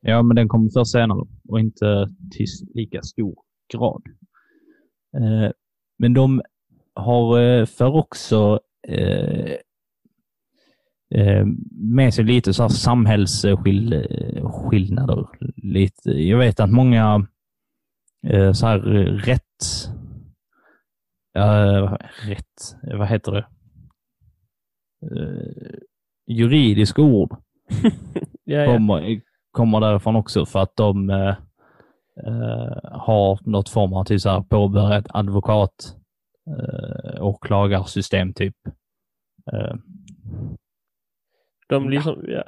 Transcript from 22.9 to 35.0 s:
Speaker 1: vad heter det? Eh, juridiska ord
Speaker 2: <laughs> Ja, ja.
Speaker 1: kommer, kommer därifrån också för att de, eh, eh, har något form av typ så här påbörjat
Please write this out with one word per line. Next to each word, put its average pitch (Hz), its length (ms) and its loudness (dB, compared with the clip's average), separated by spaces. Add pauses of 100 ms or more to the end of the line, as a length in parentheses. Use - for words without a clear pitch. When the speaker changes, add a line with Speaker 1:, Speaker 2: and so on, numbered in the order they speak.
Speaker 1:
vad 101 100 -2
heter 107 240 -2
det? 101 140 -4 (1700)
Eh, - 680 -12 (480)
juridiska 117 720 4
ord 117 340 4 (340)
Speaker 2:
<laughs> - 720 -4
Ja, 147 160 -2
ja. 147 140 2
Speaker 1:
kommer, 107 480 0 (300)
kommer 110 280 2
därifrån 107 360 2
också 104 300 0
för - 140 -4
att 95 160 -2
de, 98 340 0
eh, 98 180 0 (1000)
eh, 117 560 -8
har 101 680 0
något 101 200 -2
form 98 240 -2
av 92 100 -2
typ 98 180 0
så 101 80 -2
här 95 120 0
påbörjat 101 680 0